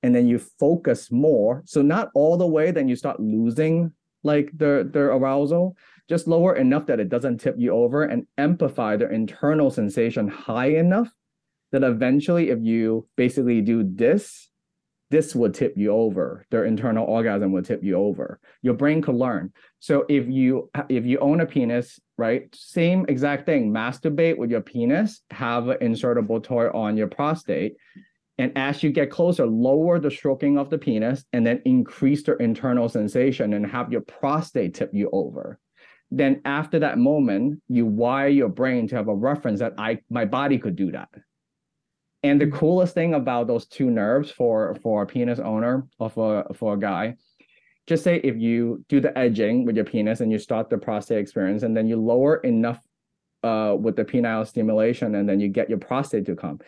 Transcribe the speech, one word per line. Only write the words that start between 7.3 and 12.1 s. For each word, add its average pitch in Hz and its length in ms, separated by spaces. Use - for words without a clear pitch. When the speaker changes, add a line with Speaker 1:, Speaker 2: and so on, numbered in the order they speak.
Speaker 1:
tip 120 200
you 120 140
over, 120 320
and 127 220
amplify 139 580
the 113 140
internal 135 600
sensation 117 580
high 120 400
enough 180 420
that 135 100
eventually, 135 680